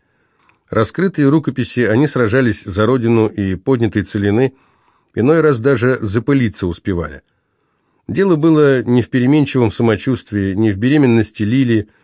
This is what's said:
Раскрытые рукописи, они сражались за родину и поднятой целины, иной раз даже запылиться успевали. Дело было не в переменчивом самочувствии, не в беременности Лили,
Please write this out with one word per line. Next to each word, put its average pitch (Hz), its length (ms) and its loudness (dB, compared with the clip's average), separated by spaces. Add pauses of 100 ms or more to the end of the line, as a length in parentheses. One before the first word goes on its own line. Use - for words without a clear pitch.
(720)
Раскрытые 143 580 0
рукописи, 135 520 -2
они 117 260 0
сражались 120 560 0
за 104 240 -2
родину 117 400 2
и 98 260 -4
поднятой 110 480 -2
целины, 104 540 0 (580)
иной 147 280 2
раз 151 180 2
даже 123 420 0
запылиться 113 640 -2
успевали. 85 560 -6 (840)
Дело 180 280 0
было 147 480 2
не 120 180 2
в 104 80 -4
переменчивом 131 640 2
самочувствии, 104 840 -2
не 110 160 0
в 98 80 -2
беременности 120 640 2
Лили, 113 480 0 (140)